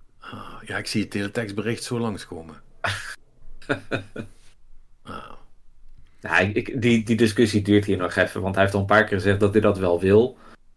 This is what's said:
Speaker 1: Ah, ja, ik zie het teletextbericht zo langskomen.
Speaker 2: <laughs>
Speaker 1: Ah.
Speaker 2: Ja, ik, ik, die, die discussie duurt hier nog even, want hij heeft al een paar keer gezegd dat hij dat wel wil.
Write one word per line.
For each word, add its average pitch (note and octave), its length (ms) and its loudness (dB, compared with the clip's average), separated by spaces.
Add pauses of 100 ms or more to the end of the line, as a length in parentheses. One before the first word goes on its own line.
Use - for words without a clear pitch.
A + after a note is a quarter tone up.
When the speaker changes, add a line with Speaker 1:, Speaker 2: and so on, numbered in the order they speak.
(200)
Speaker 1:
Ah, - 440 -16
ja, F#2+ 120 -10
ik G#2+ 100 -8
zie A2 160 -2
het F#2 80 -8
teletextbericht G#2 760 -6
zo A#2+ 140 -6
langskomen. E2+ 560 -8 (260)
Speaker 2:
<laughs> - 1300 -8 (960)
Speaker 1:
Ah. - 280 -16 (920)
Speaker 2:
Ja, E2+ 180 0
ik, G2 180 2
ik, A2+ 260 -4
die, A2+ 220 4
die A2+ 120 0
discussie A2 460 4
duurt G2+ 220 4
hier F#2+ 120 0
nog F2+ 180 -4
even, F#2+ 280 0
want F#2+ 120 -4
hij F#2+ 100 2
heeft G2 100 2
al G2+ 60 0
een G2 60 -2
paar G#2+ 180 6
keer G#2 120 -2
gezegd F#2+ 240 2
dat G2+ 120 4
hij G#2+ 80 4
dat G2+ 180 4
wel F2 220 0
wil. G#2 380 4 (380)